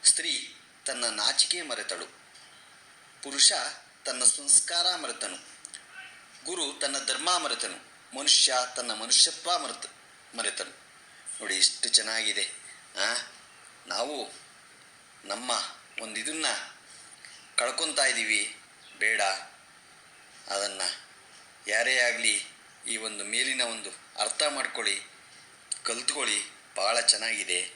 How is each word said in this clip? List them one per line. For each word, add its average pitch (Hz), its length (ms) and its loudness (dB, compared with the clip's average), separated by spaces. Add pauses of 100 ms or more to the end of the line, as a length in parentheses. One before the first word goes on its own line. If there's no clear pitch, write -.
ಸ್ತ್ರೀ - 520 2 (300)
ತನ್ನ 127 180 -4
ನಾಚಿಕೆ 110 580 2
ಮರೆತಳು, 107 440 -6 (1160)
ಪುರುಷ - 300 4 (540)
ತನ್ನ 127 180 -2
ಸಂಸ್ಕಾರ 170 720 4
ಮರೆತನು, 120 400 -6 (1080)
ಗುರು 156 360 -4
ತನ್ನ 139 260 -2
ಧರ್ಮ 151 320 2
ಮರೆತನು, 117 480 -4 (300)
ಮನುಷ್ಯ 135 380 6 (220)
ತನ್ನ 120 180 -4
ಮನುಷ್ಯತ್ವ 117 640 4
ಮರೆತ-, - 800 -10
ಮರೆತನು. 104 340 -4 (680)
ನೋಡಿ 107 160 -4
ಎಷ್ಟು - 320 2
ಚೆನ್ನಾಗಿದೆ. 110 600 2 (480)
ಆ, 110 180 2 (720)
ನಾವು 120 460 -4 (920)
ನಮ್ಮ 113 260 -6 (520)
ಒಂದು 110 180 -8
ಇದನ್ನ 151 260 -4 (1120)
ಕಳ್ಕೊತಾ 139 500 2
ಇದ್ದೀವಿ. 110 500 2 (420)
ಬೇಡ, 107 240 2 (1300)
ಅದನ್ನ 98 340 -2 (840)
ಯಾರೇ 120 320 4
ಆಗಲಿ 113 480 2 (400)
ಈ 113 100 -6
ಒಂದು 107 280 -8
ಮೇಲಿನ 127 380 -2
ಒಂದು 110 280 -6 (280)
ಅರ್ಥ 107 240 -2
ಮಾಡ್ಕೊಳ್ಳಿ, 113 600 -2 (800)
ಕಲ್ತ್ಕೊಳ್ಳಿ. 113 680 -2 (260)
ಭಾಳ 110 240 2
ಚೆನ್ನಾಗಿದೆ. 101 760 0